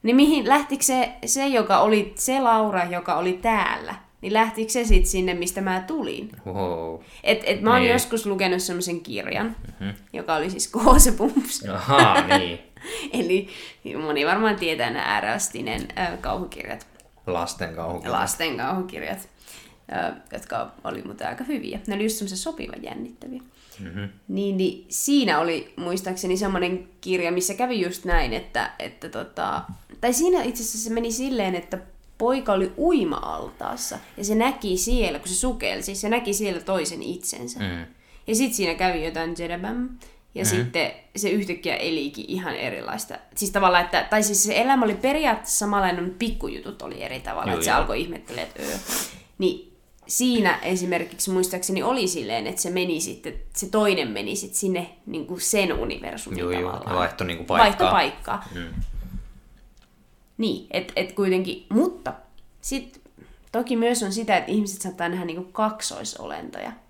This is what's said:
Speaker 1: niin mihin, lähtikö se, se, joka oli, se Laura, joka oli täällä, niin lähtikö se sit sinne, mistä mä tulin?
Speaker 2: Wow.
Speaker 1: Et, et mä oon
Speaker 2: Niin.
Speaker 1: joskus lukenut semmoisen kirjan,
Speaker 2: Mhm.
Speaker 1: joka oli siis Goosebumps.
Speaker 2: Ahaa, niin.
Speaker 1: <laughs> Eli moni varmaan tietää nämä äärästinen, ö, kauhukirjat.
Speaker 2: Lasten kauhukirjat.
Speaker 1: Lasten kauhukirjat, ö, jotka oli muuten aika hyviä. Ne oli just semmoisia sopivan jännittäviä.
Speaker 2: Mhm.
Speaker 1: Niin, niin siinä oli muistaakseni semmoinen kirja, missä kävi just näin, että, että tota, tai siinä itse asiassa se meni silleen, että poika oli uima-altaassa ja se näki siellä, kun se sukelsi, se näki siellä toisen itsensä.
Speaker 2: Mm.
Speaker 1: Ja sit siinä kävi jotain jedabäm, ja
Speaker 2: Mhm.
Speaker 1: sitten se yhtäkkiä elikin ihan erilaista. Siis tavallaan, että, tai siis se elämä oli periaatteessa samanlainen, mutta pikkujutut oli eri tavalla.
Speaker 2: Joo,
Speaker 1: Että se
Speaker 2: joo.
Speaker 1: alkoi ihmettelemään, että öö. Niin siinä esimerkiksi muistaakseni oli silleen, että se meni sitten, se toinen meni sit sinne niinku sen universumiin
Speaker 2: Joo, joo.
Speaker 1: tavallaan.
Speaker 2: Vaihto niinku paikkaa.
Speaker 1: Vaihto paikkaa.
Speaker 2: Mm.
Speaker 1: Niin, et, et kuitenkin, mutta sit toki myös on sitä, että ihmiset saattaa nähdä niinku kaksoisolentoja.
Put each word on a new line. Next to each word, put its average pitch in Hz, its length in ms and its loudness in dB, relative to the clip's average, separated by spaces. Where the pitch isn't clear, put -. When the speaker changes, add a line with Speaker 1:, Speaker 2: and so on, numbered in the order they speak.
Speaker 1:
niin 226 120 4
mihin, 285 320 6
lähtikö 277 360 4
se, 254 260 4
se, 269 220 0
joka 220 320 4
oli, 208 360 4
se 262 240 0
Laura, 220 440 4
joka 175 320 -2
oli 180 180 0
täällä, 185 600 0
niin 196 120 -4
lähtikö 220 380 2
se 240 120 2
sit - 220 10
sinne, 185 280 0
mistä 180 280 -4
mä 185 260 0
tulin? 220 440 -6
Speaker 2:
Wow. 85 540 -4
Speaker 1:
Et, - 220 2
et 196 160 0
mä 220 100 4
oon 254 100 6
Speaker 2:
Niin. 240 120 4
Speaker 1:
joskus 226 320 0
lukenut 185 360 2
semmoisen 175 400 -4
kirjan, 208 540 -4
Speaker 2:
Mhm. 98 100 -4
Speaker 1:
joka 165 220 -2
oli 156 140 0
siis 185 220 -4
Goosebumps. - 920 8
Speaker 2:
Ahaa, 113 640 6
niin. 85 220 0
Speaker 1:
<laughs> 320 340 -6
Eli 190 240 2
moni 151 240 0
varmaan 208 300 4
tietää 160 340 0
nämä 127 160 -2
äärästinen, 107 760 -2
ö, - 40 -10
kauhukirjat. - 680 -8
Speaker 2:
Lasten 85 480 -4
kauhukirjat. 85 440 -4
Speaker 1:
Lasten 143 380 -2
kauhukirjat, 185 720 -6
ö, 85 220 -4
jotka - 380 -8
oli - 180 -8
muuten - 260 -10
aika - 160 -8
hyviä. 254 440 -6
Ne 202 80 -2
oli 208 80 -2
just 214 140 0
semmoisia 190 200 -6
sopivan - 460 -8
jännittäviä. 254 580 -12
Speaker 2:
Mhm. 196 240 -8
Speaker 1:
Niin, 196 300 -2
niin 185 320 -2
siinä 233 500 2
oli 165 360 -2
muistaakseni 185 600 -2
semmoinen 185 500 0
kirja, 175 300 0
missä 180 220 0
kävi 247 280 0
just 180 240 -4
näin, 165 280 4
että, - 460 -4
että - 300 -10
tota, - 520 -4
tai 247 120 2
siinä 330 300 4
itse 240 200 -4
asiassa 220 140 -6
se 226 40 -2
meni 233 180 0
silleen, 226 440 0
että 175 220 -6
poika 247 360 2
oli 185 240 2
uima-altaassa 226 1200 0
ja - 60 -8
se 208 120 0
näki 226 420 2
siellä, 185 420 2
kun 165 80 -10
se 180 80 -4
sukelsi, 160 600 -2
se 208 140 -2
näki 220 240 0
siellä 196 280 -2
toisen 170 420 -2
itsensä. - 560 -8
Speaker 2:
Mm. 85 260 -4
Speaker 1:
Ja 220 80 0
sit 240 180 2
siinä 175 200 0
kävi 170 320 0
jotain 165 340 -4
jedabäm, 196 500 -4
ja 120 80 -2
Speaker 2:
Mhm. 110 60 2
Speaker 1:
sitten 123 420 0
se 196 140 0
yhtäkkiä 180 460 -2
elikin 147 520 -4
ihan 180 280 -4
erilaista. 104 600 -6
Siis 190 160 -2
tavallaan, 180 340 6
että, 175 240 2
tai 214 140 4
siis 208 200 2
se - 180 2
elämä 254 240 4
oli - 100 2
periaatteessa 277 640 0
samanlainen, 196 440 0
mutta 180 160 -6
pikkujutut - 600 -4
oli - 220 -10
eri 127 160 -8
tavalla. - 320 -6
Speaker 2:
Joo, - 20 0
Speaker 1:
Että 82 120 0
se - 60 2
Speaker 2:
joo. 127 80 6
Speaker 1:
alkoi 123 220 0
ihmettelemään, 165 460 -8
että - 160 -12
öö. 71 140 -4
Niin - 360 -2
siinä 233 540 2
esimerkiksi 175 720 -2
muistaakseni 185 520 0
oli 233 240 0
silleen, 113 400 -2
että - 140 -4
se 170 80 -2
meni 180 320 0
sitten, - 320 -8
se 190 140 -4
toinen 196 380 2
meni 101 280 -4
sit 196 180 -8
sinne 180 360 -2
niinku 175 340 -8
sen 196 340 2
universumiin - 640 -6
Speaker 2:
Joo, 87 120 -2
joo. 90 200 -2
Speaker 1:
tavallaan. 90 260 -4
Speaker 2:
Vaihto 90 260 0
niinku 85 200 -4
paikkaa. 87 240 6
Speaker 1:
Vaihto - 240 2
paikkaa. - 640 0
Speaker 2:
Mm. 85 280 -6
Speaker 1:
Niin, - 340 -2
et, 185 240 -4
et 185 160 -2
kuitenkin, 185 580 0
mutta 294 440 0
sit - 400 -8
toki 247 240 0
myös 233 280 2
on 190 100 -2
sitä, 214 240 2
että - 140 -2
ihmiset 202 300 0
saattaa 175 280 -4
nähdä 180 160 -4
niinku 170 260 -6
kaksoisolentoja. - 1200 -6